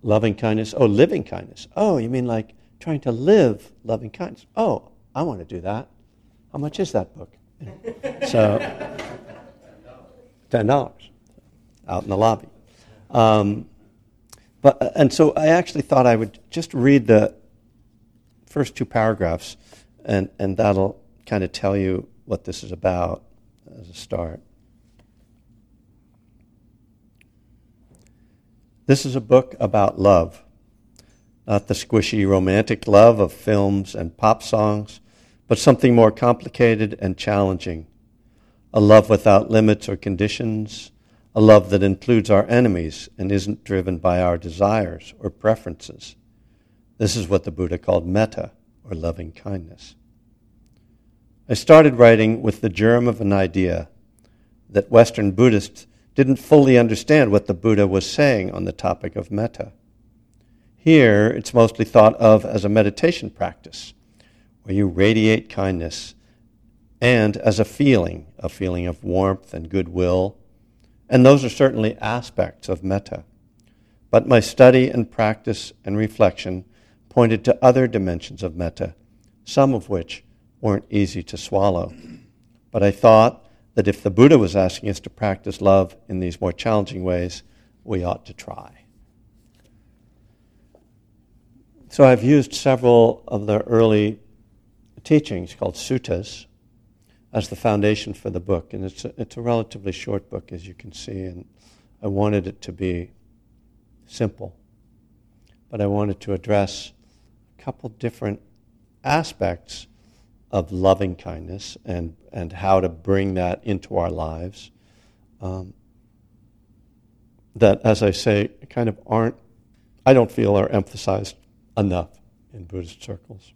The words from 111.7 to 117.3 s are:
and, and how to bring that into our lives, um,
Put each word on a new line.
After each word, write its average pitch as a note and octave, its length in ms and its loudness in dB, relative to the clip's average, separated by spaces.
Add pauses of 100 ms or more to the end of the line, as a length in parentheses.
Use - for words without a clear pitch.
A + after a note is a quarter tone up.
and, F2 300 -10 (160)
and E2+ 220 -12
how F#2+ 260 0
to F#2 100 -2
bring G2 460 -4
that F2+ 300 -6
into G2+ 320 -8
our E2+ 140 -4
lives, E2 600 -12 (720)
um, F#2 320 -12 (1800)